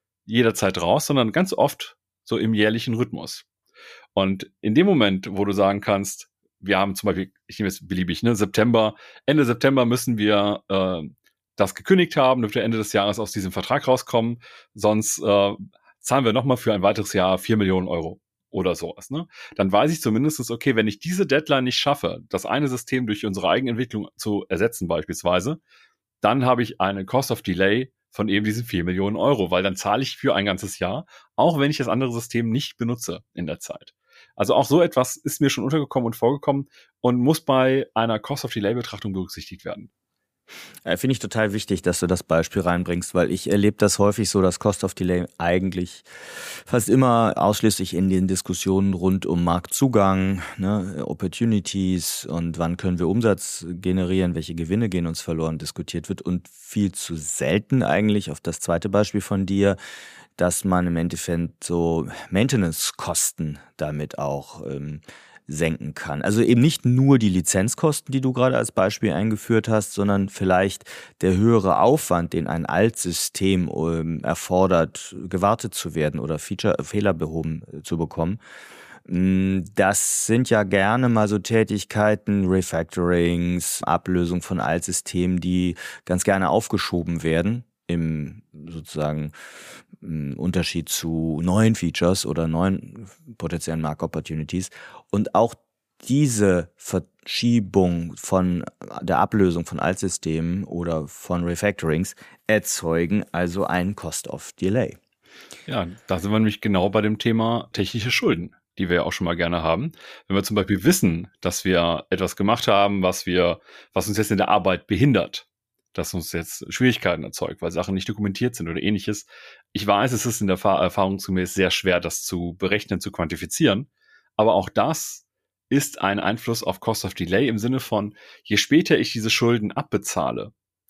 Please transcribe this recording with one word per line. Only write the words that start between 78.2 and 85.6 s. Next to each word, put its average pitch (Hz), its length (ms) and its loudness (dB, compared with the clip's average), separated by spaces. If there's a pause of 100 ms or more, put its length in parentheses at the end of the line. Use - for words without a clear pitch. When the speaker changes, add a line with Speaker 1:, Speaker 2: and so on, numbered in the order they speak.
Speaker 2:
Mm, 95 600 2 (120)
das - 520 2
sind 120 220 2
ja 107 140 4
gerne 101 460 2
mal 110 180 2
so 104 120 0
Tätigkeiten, 107 1080 0
Refactorings, 87 1400 0
Ablösung 87 580 0
von 90 200 -4
Altsystemen, 87 800 -2
die 90 340 0 (300)